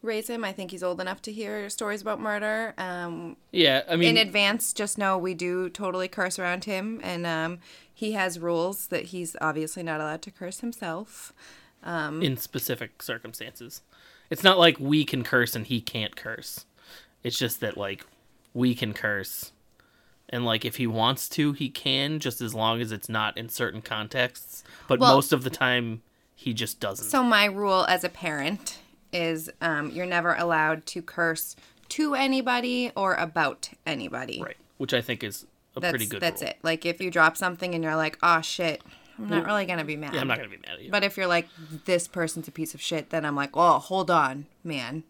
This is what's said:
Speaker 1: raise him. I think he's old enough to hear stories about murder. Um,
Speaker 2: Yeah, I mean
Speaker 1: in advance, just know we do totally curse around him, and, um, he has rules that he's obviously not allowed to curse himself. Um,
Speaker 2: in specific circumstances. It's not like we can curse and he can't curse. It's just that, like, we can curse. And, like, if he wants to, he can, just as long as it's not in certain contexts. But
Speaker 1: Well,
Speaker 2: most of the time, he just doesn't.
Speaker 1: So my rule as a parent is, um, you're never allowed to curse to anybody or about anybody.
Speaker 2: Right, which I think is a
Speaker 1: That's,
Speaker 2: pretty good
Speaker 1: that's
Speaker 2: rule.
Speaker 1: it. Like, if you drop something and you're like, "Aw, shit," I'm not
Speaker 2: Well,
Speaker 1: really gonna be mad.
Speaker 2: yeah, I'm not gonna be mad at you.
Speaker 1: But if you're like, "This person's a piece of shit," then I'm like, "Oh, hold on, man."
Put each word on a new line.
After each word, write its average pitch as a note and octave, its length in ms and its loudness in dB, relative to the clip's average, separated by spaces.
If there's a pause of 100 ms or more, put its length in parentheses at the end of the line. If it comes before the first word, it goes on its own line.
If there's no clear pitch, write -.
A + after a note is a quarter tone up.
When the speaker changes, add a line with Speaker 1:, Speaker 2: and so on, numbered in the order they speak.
Speaker 1:
raise A3 280 -4
him. A#3 140 -4
I G3 80 -4
think F#3+ 180 -8
he's F3+ 140 -8
old F3+ 160 -2
enough F#3 220 -4
to A3 100 -10
hear G#3 380 -6
stories G#3 320 -4
about G#3+ 180 -4
murder. G#3+ 580 -2
Um, F3 580 -6 (140)
Speaker 2:
Yeah, C#3+ 400 6
I E3 60 2
mean A3+ 200 6
Speaker 1:
in A3 120 6
advance, G3+ 440 2
just G#3 240 -2
know G3 220 2
we F3+ 160 -2
do F3+ 340 -2
totally F#3 380 -2
curse F#3 320 -2
around F3+ 280 -2
him, G#3 360 -4
and, F3 240 -4
um, E3 320 -2 (340)
he G#3+ 200 -4
has F#3 260 0
rules E3+ 480 0
that F3+ 200 -4
he's F3 340 -8
obviously D#3 420 -2
not D#3 180 -4
allowed D#3 220 -6
to - 80 -16
curse F#3 300 -12
himself. G#3+ 720 -10 (500)
Um, D#3+ 400 -4
Speaker 2:
in C3+ 140 0
specific - 640 -6
circumstances. A2+ 800 -10 (480)
It's D#3+ 140 -4
not F#3+ 140 10
like E3+ 200 8
we D3 260 4
can B2+ 200 -2
curse A#2+ 320 2
and G#2+ 100 -4
he A#2 140 0
can't - 340 -6
curse. - 500 -12 (600)
It's A#2+ 140 -2
just A#2+ 220 -2
that, A2 160 -2
like, G2 300 -6 (480)
we B2 200 4
can A2+ 200 -2
curse. - 580 -4 (760)
And, A#2+ 160 -2
like, A2+ 200 2
if A#2 120 -4
he B2 100 0
wants A2+ 440 2
to, D3 220 2
he C#3 160 -4
can, C#3+ 520 -2
just B2 200 -4
as A#2 140 -4
long A2+ 260 2
as A2 120 -4
it's G#2 160 -8
not G#2+ 280 0
in A2+ 120 -8
certain G#2+ 340 -4
contexts. - 800 -4 (240)
But B2+ 100 4
Speaker 1:
Well, C3 160 10
Speaker 2:
most C#3 180 6
of C3 120 4
the B2+ 60 0
time, A#2+ 520 0 (320)
he - 200 -6
just G#2+ 260 -6
doesn't. G2 280 -4
Speaker 1:
So C4 140 2
my A3 220 6
rule G3 440 2
as F3+ 160 4
a F3 40 -2
parent E3 680 -4 (340)
is, E3 380 -2 (100)
um, D3+ 300 0
you're F3 160 -4
never F3 280 2
allowed D#3+ 520 2
to F3 160 -8
curse E3 520 -2 (360)
to D4+ 240 2
anybody B3 840 2
or F#3+ 180 2
about D#3+ 560 0 (160)
anybody. B2+ 560 -6
Speaker 2:
Right, - 140 -10 (220)
which - 160 -2
I A#2+ 60 4
think A#2 240 -4
is - 220 -10 (300)
a - 40 -8
Speaker 1:
That's, F3 120 0
Speaker 2:
pretty A#2 140 0
good G#2 140 -6
Speaker 1:
that's E3 220 -2
Speaker 2:
rule. - 80 -4
Speaker 1:
it. - 120 -10
Like, D#3+ 240 0
if E3+ 140 -2
you F#3 100 -2
drop E3 260 6
something F3+ 380 -2
and E3 100 0
you're D#3 120 0
like, D#3 260 0
"Aw, E3 180 6
shit," E3 420 -2 (360)
I'm G#3+ 100 -8
not G#3 100 2
Speaker 2:
Well, F3+ 60 0 (100)
Speaker 1:
really G3+ 120 2
gonna E3+ 180 -2
be D3+ 120 -4
mad. D3 180 -8
Speaker 2:
yeah, C3+ 60 -2
I'm C3+ 80 -2
not B2 100 2
gonna A#2 100 -10
be G2 80 -16
mad - 220 -14
at - 40 -14
you. - 80 -12
Speaker 1:
But G3+ 140 2
if G3 120 0
you're F#3+ 120 0
like, E3+ 180 4 (380)
"This F3 240 2
person's E3 400 -4
a - 40 -16
piece D#3+ 220 -6
of D3+ 60 -14
shit," D#3 300 -4
then D#3+ 140 0
I'm D3 120 0
like, C#3 180 -2
"Oh, D#3+ 240 8
hold F#3 320 0
on, D3 360 2 (180)
man." D3 460 -6